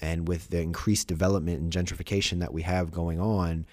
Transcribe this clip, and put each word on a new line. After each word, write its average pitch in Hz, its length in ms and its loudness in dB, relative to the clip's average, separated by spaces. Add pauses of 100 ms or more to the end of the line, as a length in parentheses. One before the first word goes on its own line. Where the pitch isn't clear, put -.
And 82 260 -2
with 87 220 -2
the 87 100 0
increased 85 480 0
development 87 540 2
and 82 100 -2
gentrification 90 680 0
that 85 140 -4
we 82 100 -4
have 90 280 0
going 85 300 0
on, 87 520 2